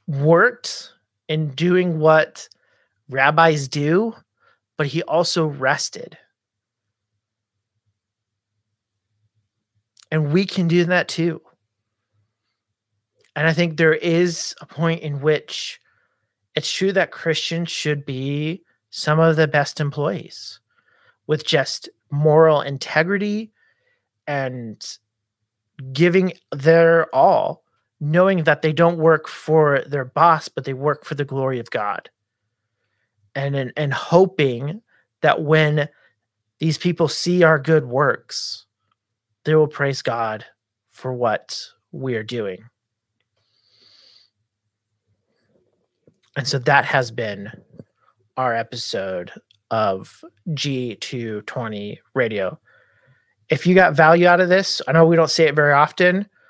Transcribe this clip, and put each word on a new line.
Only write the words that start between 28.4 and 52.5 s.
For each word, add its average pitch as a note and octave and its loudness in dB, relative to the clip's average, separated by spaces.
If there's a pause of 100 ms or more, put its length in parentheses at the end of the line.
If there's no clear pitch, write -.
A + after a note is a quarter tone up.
that D3 2
they D#3 0
don't E3+ 2
work D#3 2
for D3+ 0
their C#3 -6
boss, D#3+ 2
but - -10
they C3+ -6
work C#3 -4
for - -10
the C#3+ -4
glory C3+ -4
of A2+ -12
God. G#2 -6 (1200)
And, C#3 -4
and, C3 -4
and C#3+ -2
hoping D#3+ 0 (400)
that D#3 2
when D3+ 2 (720)
these D#3 -2
people E3+ -2
see F3 -2
our D#3+ 4
good D3 0
works, - -4 (800)
they D#3 0
will D#3 4
praise C#3 -4
God A2+ -4 (460)
for C3 -10
what A#2+ -4 (280)
we C3 -6
are A2 -6
doing. G#2+ -8 (3750)
And C3 -6
so C#3 -4
that C#3 2
has B2 -2
been G#2+ -10 (840)
our B2+ -2
episode F#2+ -6 (380)
of G2+ -4 (300)
G B2+ -6
two A2 -10
twenty G#2+ -10 (140)
Radio. A2 -2 (920)